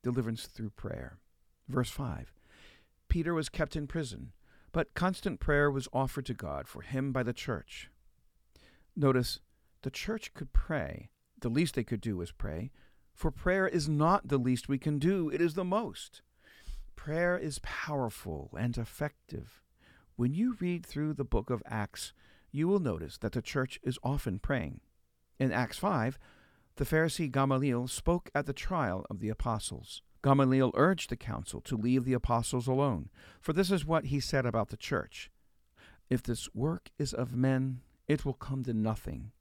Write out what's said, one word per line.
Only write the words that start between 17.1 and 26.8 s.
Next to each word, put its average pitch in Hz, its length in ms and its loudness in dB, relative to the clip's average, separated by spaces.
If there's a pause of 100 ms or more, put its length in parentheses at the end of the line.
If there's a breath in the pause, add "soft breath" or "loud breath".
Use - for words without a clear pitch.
is 143 220 -6
powerful 107 960 -6
and 120 180 0
effective. - 840 -8 (540 soft breath)
When 123 180 2
you 233 180 2
read 175 320 -2
through 151 300 -4
the 135 100 -4
book 107 240 0
of 117 160 -2
Acts, - 480 -6 (380 soft breath)
you 151 180 0
will 202 100 4
notice 87 380 -2
that 104 160 -4
the - 80 -2
church - 420 -4
is 127 200 -2
often 123 360 -2
praying. 101 440 -4 (560)
In 131 120 2
Acts 117 280 -2
five, 135 400 0 (560 soft breath)
the 147 100 -2